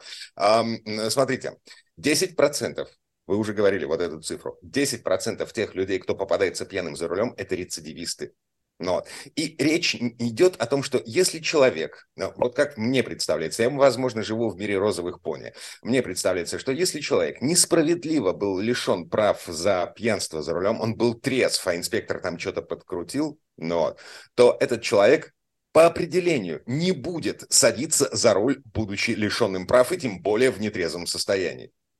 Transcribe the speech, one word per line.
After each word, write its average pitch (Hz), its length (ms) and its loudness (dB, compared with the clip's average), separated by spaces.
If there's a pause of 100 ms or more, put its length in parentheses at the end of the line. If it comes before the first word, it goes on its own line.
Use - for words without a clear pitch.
(380)
Ам, 113 400 2 (320)
смотрите, 127 480 -2 (400)
десять 156 400 0
процентов, 110 500 0 (400)
вы 98 100 0
уже 107 160 -4
говорили 98 320 2
вот 80 160 -2
эту 80 200 -6
цифру, - 400 -10
десять 110 420 -4
процентов - 500 -4
тех 104 220 -4
людей, 95 240 -2
кто 95 160 -4
попадается 92 500 -2
пьяным 87 300 -6
за 82 120 -6
рулём, 101 300 -2
это 95 180 -4
рецидивисты. 82 800 -10 (460)
Ну 90 140 -2
вот. - 140 -4 (280)
И 156 240 -4
речь 156 360 2
н-, 120 240 -4
идёт 120 380 2
о 117 80 0
том, 139 180 0
что - 220 0
если 165 340 0
человек, 127 760 2
ну, 92 220 -6
вот - 180 0
как 143 220 0
мне 117 260 2
представляется, 80 600 -2
я, 120 60 4
возможно, 127 540 2
живу 113 260 -2
в 90 80 -8
мире 101 200 -2
розовых 87 440 0
пони, 67 320 -8 (300)
мне 127 180 2
представляется, 92 580 -2
что - 120 -4
если 160 300 -2
человек 87 400 0
несправедливо 160 920 2
был 95 260 -2
лишён 107 500 -2
прав 101 380 2
за 90 480 0
пьянство 98 460 -2
за 73 120 -4
рулём, 98 280 0
он 110 140 -2
был 117 200 2
трезв, 117 520 0
а 90 80 0
инспектор 87 460 -4
там 87 160 -4
чё-то 90 240 -4
подкрутил, 90 760 -6 (180)
ну 82 220 -2
вот, 76 200 0 (360)
то 123 240 6
этот 120 220 0
человек 117 520 4 (400)
по 160 120 10
определению 165 800 0
не 160 260 0
будет 120 580 -4
садиться 131 640 4
за 110 200 6
руль, 123 280 2 (120)
будучи 107 380 -2
лишённым 95 560 -2
прав, 123 260 4
и 185 40 -4
тем 101 240 -6
более 113 300 4
в 95 80 -10
нетрезвом 87 480 -4
состоянии. 85 640 -2 (280)